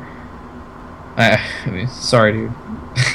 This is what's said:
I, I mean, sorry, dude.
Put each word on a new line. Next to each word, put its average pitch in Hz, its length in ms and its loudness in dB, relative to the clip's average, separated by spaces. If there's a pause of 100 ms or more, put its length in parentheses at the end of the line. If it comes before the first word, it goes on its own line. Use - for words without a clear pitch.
(1160)
I, 107 240 6 (240)
I 143 40 -2
mean, 98 180 -2
sorry, 110 460 4
dude. 110 200 -2 (600)